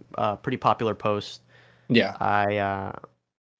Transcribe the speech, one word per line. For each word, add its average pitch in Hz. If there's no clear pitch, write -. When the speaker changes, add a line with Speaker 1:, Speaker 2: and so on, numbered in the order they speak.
Speaker 1:
A 107
pretty 127
popular 110
post. -
Speaker 2:
Yeah. 117
Speaker 1:
I, 101
uh, 98